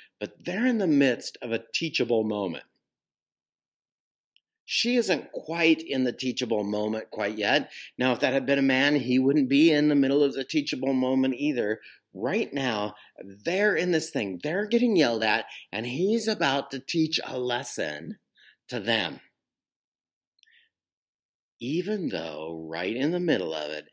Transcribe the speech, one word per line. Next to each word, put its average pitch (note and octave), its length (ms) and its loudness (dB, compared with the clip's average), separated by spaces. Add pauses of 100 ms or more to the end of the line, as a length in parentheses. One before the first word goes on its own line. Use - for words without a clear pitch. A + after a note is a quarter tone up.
(220)
but - 240 -10
they're G3+ 220 -2
in A#3+ 120 2
the G3 80 0
midst C#3 540 2
of B2 100 -8
a A2+ 220 -4
teachable A#2+ 520 0
moment. G2+ 400 -4 (2000)
She B3 260 0
isn't F#3+ 360 0
quite E3 480 2
in C3 240 -2
the A#2+ 80 0
teachable A#2 500 -2
moment G#2+ 480 -4
quite G#2+ 280 -4
yet. G#2+ 340 0 (240)
Now, B2+ 160 2
if A2+ 80 -2
that C3 140 2
had C3+ 100 0
been C#3 140 2
a C3+ 40 2
man, C3+ 340 4
he B2+ 220 2
wouldn't C3+ 300 4
be D3+ 240 6
in D3 160 4
the D3 60 4
middle C#3 280 4
of C3+ 120 2
the C3 100 -6
teachable C#3 480 -2
moment C3 460 2
either. A#2+ 420 0 (320)
Right C3+ 400 -2
now, A2 420 -2 (240)
they're F3+ 560 0
in F3+ 180 0
this D#3 180 0
thing. G2 320 -4
They're F3+ 240 -2
getting A#3 280 4
yelled A#2+ 280 4
at, A2 240 2 (260)
and A#2 140 -6
he's G3+ 420 0
about C#3+ 440 0
to C3+ 80 -8
teach D#3 440 -2
a B2+ 140 -8
lesson A#2+ 800 -6 (500)
to B2 100 -6
them. G2 420 -2 (2500)
Even E3 500 -4
though D#2+ 580 -8
right F2 260 -4
in C#3 180 0
the F3+ 80 -2
middle G2 340 0
of D2+ 160 -6
it, D2+ 220 -10